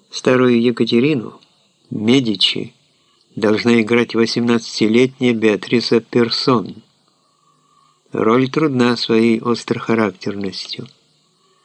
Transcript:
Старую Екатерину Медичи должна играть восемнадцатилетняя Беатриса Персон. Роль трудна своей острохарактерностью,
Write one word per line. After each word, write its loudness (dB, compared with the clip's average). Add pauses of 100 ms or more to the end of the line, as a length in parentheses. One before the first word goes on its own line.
Старую 2
Екатерину 0 (480)
Медичи 0 (640)
должна 2
играть 0
восемнадцатилетняя 0
Беатриса 0
Персон. 0 (1400)
Роль 2
трудна 0
своей 2
острохарактерностью, -4 (760)